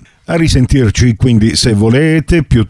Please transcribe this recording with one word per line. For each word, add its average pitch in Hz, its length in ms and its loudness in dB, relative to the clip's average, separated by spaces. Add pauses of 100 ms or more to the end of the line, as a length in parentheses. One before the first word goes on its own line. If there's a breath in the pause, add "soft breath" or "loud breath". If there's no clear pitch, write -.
(260 soft breath)
A - 80 -4
risentirci 127 840 0
quindi, 113 400 0
se 117 160 0
volete, 151 720 0
più 113 280 0